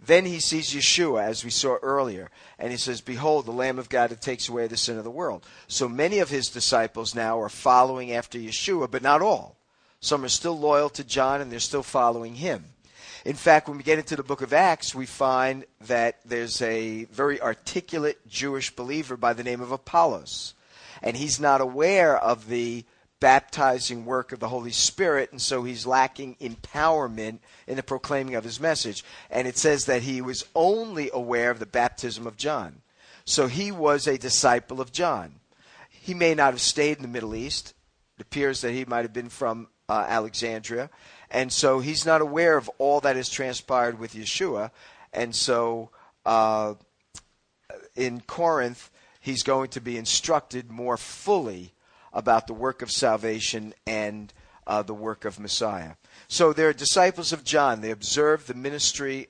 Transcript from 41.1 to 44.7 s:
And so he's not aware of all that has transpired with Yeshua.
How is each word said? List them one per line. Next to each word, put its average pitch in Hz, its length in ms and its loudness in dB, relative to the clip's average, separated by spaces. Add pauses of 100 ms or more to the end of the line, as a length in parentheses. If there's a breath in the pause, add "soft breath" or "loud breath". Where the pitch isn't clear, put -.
And 127 220 -2
so 131 260 4
he's 151 260 -2
not 160 140 6
aware 156 380 4
of 123 200 -2
all 143 220 2
that 139 160 2
has 131 140 -4
transpired 123 720 -2
with 113 160 -12
Yeshua. 110 540 -4 (440 loud breath)